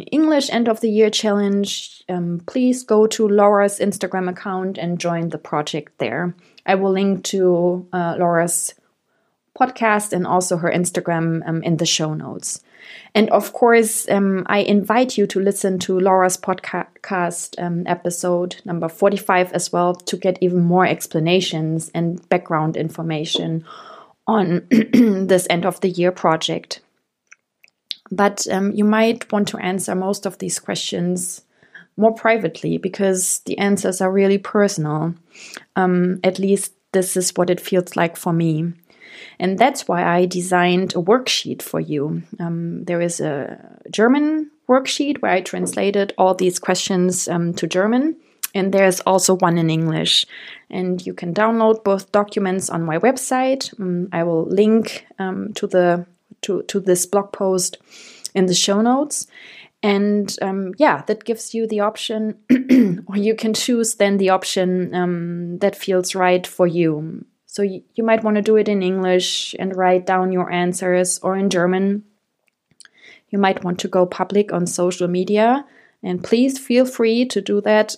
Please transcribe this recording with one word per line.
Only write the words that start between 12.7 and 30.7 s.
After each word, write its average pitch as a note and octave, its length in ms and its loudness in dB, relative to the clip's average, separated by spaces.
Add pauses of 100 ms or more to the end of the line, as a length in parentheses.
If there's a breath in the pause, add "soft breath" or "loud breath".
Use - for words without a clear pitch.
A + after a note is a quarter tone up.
And A3 140 4
of - 220 2
course, A#3 560 2
um, G3 380 0
I G3+ 120 0
invite G#3 600 2
you G3+ 80 2
to G3 140 -2
listen F#3+ 400 0
to F#3 180 -2
Laura's F#3 380 4
podca-, F3+ 500 -6 (160)
cast, F3 560 -6
um, F3 280 -4
episode F3 800 -4
number E3 240 -4
forty-five F#3+ 640 2
as - 200 -4
well F3 200 2
to F3+ 240 -6
get F#3 240 0
even F3+ 200 2
more F3 260 4
explanations D#3+ 1080 -2
and E3+ 360 -4
background D#3+ 480 0
information D#3+ 880 -4 (640 loud breath)
on F#3 400 0
<clears throat> - 20 0
this G3+ 800 4
end F3 160 0
of F3 140 -4
the G3 80 2
year F3 240 0
project. D#3+ 680 -2 (1300)
But, G3+ 380 0
um, G3 240 0
you G#3 120 0
might A3 480 2
want G#3 160 2
to - 100 -8
answer F#3 360 -4
most F#3+ 320 -4
of F#3 120 -8
these F3+ 220 -6
questions F3+ 800 -4 (540 loud breath)